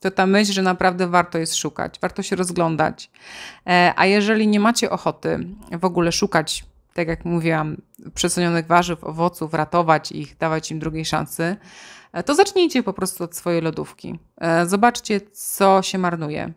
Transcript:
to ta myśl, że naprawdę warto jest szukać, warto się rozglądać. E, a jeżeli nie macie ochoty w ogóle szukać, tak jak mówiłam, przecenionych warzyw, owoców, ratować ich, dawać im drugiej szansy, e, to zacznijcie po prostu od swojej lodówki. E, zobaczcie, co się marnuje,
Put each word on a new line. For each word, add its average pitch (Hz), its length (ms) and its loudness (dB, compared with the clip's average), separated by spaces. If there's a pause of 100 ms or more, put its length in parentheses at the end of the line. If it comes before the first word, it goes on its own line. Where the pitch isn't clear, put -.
to 190 100 -2
ta 190 160 2
myśl, 202 260 4
że 190 100 0
naprawdę 185 460 0
warto 175 300 2
jest 160 160 -4
szukać, - 460 -6
warto 196 220 -6
się 190 140 -4
rozglądać. 175 720 -2 (560)
E, 180 300 4
a 185 100 4
jeżeli 208 420 4
nie 208 120 4
macie 226 300 2
ochoty 165 560 -4 (340)
w 175 40 0
ogóle 170 280 2
szukać, - 520 -2 (300)
tak 170 140 -2
jak 165 160 -6
mówiłam, 160 520 -2 (380)
przecenionych 170 520 0
warzyw, 170 380 2
owoców, 165 500 -4
ratować 156 580 0
ich, - 240 -12
dawać 160 340 -4
im 156 80 -6
drugiej 160 260 -6
szansy, 165 520 -4 (560)
e, 170 100 -6
to - 120 0
zacznijcie 359 480 2
po 196 100 -4
prostu 185 320 -6
od 170 120 -12
swojej 170 260 -2
lodówki. 160 560 -8 (220)
E, 165 260 2
zobaczcie, 208 540 2 (120)
co 196 500 2
się 190 160 -4
marnuje, 165 580 -4